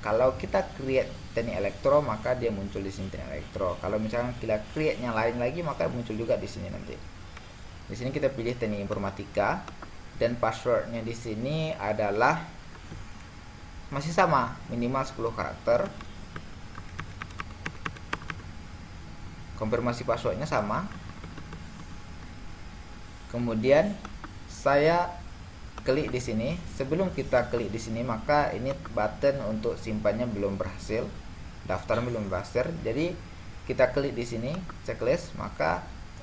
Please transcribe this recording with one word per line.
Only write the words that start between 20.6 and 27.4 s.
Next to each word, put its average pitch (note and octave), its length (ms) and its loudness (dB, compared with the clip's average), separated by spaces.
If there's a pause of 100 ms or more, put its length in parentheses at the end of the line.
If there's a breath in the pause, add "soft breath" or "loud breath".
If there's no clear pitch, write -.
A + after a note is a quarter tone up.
Kemudian B2+ 640 6 (560)
saya D#3+ 640 6 (720)
klik C3 240 4
di B2 80 0
sini. B2 400 0 (160)
Sebelum D#3+ 400 2
kita B2 400 4